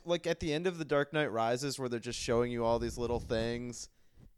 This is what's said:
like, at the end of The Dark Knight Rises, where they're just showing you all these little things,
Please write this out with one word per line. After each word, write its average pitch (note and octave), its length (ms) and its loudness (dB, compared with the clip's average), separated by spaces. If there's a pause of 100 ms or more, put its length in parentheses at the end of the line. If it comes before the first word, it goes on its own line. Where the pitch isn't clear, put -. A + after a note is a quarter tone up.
like, E3+ 220 0
at E3 120 0
the D#3+ 140 -2
end E3+ 120 0
of F3 140 0
The D#3+ 60 -2
Dark C#3+ 280 2
Knight D3+ 180 2
Rises, B2 460 0
where C3+ 120 -4
they're A#2 100 -2
just A#2 200 -6
showing A#2+ 320 2
you A#2 140 0
all A#2 140 4
these A#2 180 -4
little A#2 220 0
things, A#2 680 -2 (480)